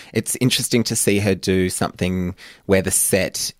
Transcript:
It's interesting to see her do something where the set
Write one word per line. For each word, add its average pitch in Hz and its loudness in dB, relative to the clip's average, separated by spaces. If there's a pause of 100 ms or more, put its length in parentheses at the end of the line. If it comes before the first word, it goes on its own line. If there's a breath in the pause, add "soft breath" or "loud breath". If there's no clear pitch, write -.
(120)
It's - -4
interesting 120 2
to 113 -4
see 101 2
her 101 2
do 92 0
something 92 -2 (320 loud breath)
where 95 4
the 92 -4
set - 0